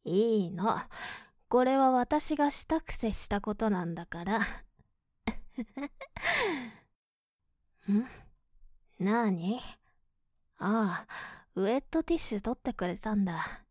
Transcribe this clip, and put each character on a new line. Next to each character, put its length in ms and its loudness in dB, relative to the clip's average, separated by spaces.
い 440 2
い 40 -8
の。 280 0
こ 160 4
れ 140 4
は 140 6
私 440 2
が 160 4
し 140 -4
た 160 0
く 160 -10
て 140 0
し 160 -4
た 140 0
こ 140 -4
と 140 0
な 160 0
ん 100 -4
だ 100 -8
か 180 -10
ら。 160 0
<laughs> 60 2
ん？ 180 4
何？ 600 0
あ 500 0
あ、 60 -16
ウ 140 2
エ 80 2
ッ 120 -2
ト 140 0
テ 120 2
ィ 20 -2
ッ 20 -2
シ 180 -2
ュ 40 -2
取 140 -2
っ 40 -20
て 140 -4
く 120 -4
れ 120 -2
た 180 -2
ん 80 4
だ。 480 -4